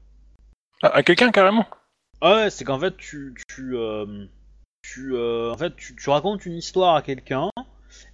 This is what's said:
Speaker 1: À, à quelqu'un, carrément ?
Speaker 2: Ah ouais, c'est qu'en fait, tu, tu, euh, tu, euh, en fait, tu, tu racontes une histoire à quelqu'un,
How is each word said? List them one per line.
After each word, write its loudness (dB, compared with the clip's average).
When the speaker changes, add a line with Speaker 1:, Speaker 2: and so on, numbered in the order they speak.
Speaker 1:
À, 4
à 4
quelqu'un, 4
carrément ? 4
Speaker 2:
Ah 6
ouais, 2
c'est -14
qu'en -4
fait, -4
tu, -16
tu, -8
euh, -6
tu, -10
euh, -2
en -10
fait, -6
tu, -20
tu -6
racontes 0
une -10
histoire 2
à 0
quelqu'un, -6